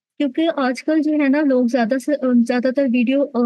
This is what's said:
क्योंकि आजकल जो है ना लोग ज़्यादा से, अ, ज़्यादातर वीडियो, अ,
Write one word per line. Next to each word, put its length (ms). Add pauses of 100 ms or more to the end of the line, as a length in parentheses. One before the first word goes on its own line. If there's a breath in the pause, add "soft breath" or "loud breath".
(180)
क्योंकि 280
आजकल 540
जो 120
है 160
ना 120
लोग 280
ज़्यादा 300
से, 160
अ, 220
ज़्यादातर 520
वीडियो, 320
अ, 260